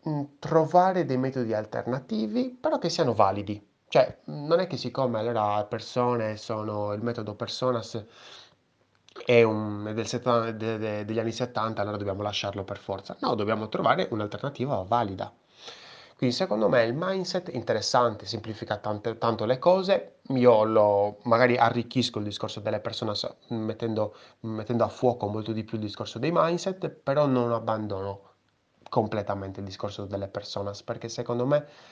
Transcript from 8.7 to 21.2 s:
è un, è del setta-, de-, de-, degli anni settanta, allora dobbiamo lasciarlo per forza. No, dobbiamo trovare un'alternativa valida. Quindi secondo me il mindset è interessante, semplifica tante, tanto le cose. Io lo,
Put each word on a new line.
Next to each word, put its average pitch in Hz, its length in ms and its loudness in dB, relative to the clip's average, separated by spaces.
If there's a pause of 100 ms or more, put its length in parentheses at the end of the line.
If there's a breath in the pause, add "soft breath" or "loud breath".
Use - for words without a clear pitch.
è 120 180 8
un, 107 460 0
è 110 60 -6
del 110 120 -4
setta-, 117 460 0
de-, 110 260 -4
de-, 107 260 -4
degli 110 140 -2
anni 113 140 -2
settanta, 110 500 -4
allora 104 140 -4
dobbiamo 101 260 -4
lasciarlo 101 420 -4
per 98 140 -10
forza. - 420 -10
No, - 140 0
dobbiamo 107 340 0
trovare 143 420 2
un'alternativa 110 720 -4
valida. 98 500 -2 (840 loud breath)
Quindi 123 180 0
secondo - 340 2
me 120 160 6
il 117 120 0
mindset 185 540 -2
è 131 60 -8
interessante, 117 680 0
semplifica 107 520 -6
tante, 107 400 -4
tanto 113 260 0
le 127 140 2
cose. 185 580 2 (120)
Io 123 360 8
lo, 104 580 4